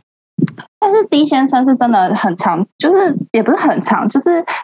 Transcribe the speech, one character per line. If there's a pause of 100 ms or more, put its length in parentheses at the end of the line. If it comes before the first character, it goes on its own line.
(800)
但
是
D
先
生
是
真
的
很
常， (140)
就
是 (160)
也
不
是
很
常，
就
是 (200)